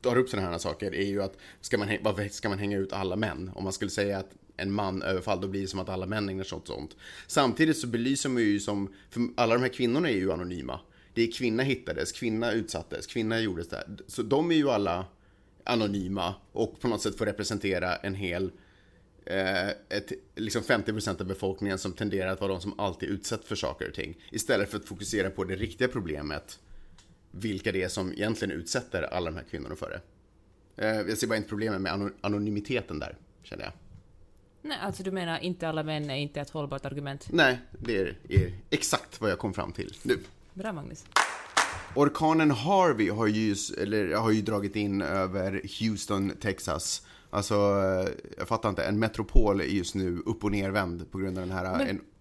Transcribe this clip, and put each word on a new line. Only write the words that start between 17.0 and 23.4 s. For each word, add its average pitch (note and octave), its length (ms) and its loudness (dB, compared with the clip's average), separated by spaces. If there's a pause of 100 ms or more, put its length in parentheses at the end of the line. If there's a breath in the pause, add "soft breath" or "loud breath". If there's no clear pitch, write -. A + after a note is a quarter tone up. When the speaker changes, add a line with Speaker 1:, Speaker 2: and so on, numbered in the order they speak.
Speaker 1:
sätt G#2+ 160 -2
får A2+ 80 0
representera F#2+ 680 0
en F#2+ 200 -4
hel, F#2 360 -2 (760 soft breath)
eh, F#2+ 440 0
ett, - 420 -4 (240)
liksom A2 280 -2
femtio A2+ 300 2
procent G#2 280 -2
av F#2 60 -4
befolkningen F#2+ 500 -2
som F#2+ 160 -4
tenderar F#2+ 380 -2
att F#2+ 100 -4
vara G2 100 0
de F2+ 100 -2
som G2 180 -6
alltid F#2 300 -2
utsätts - 380 -4